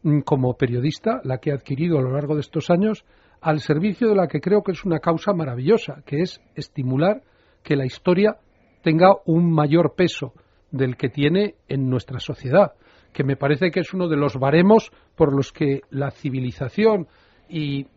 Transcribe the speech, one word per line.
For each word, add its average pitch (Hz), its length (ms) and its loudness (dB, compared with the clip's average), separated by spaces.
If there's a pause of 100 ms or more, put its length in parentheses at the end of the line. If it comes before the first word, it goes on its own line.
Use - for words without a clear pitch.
mm, 151 180 0
como 127 360 0
periodista, 139 680 -2
la 127 140 -6
que - 120 -6
he - 20 -2
adquirido 143 460 -2
a 131 40 0
lo 127 100 -2
largo 143 220 -4
de 147 80 -2
estos - 280 -6
años, 202 340 0 (360)
al 156 200 0
servicio 185 480 0
de 214 60 4
la 185 140 2
que 143 120 -4
creo 196 220 2
que 196 100 -4
es - 120 -10
una 165 160 -2
causa 170 320 -2
maravillosa, 147 760 -2
que 143 140 -4
es 180 200 -6 (140)
estimular 147 680 -2 (420)
que 151 100 0
la 135 120 0
historia 190 500 0 (460)
tenga 165 260 6 (180)
un 170 260 2
mayor 156 440 2
peso 160 360 -2 (380)
del 127 260 -2
que 135 120 -4
tiene 170 480 0 (100)
en 135 240 -2
nuestra 127 300 -4
sociedad, 151 540 0 (380)
que 139 120 -2
me 135 120 0
parece 151 360 0
que 185 80 -2
es - 120 -6
uno 180 140 -4
de 156 100 0
los 143 220 -2
baremos 175 540 4 (240)
por 143 180 2
los 139 180 -2
que 139 280 -2 (100)
la 135 220 -6
civilización 139 960 -2 (400)
y 143 380 -6 (100)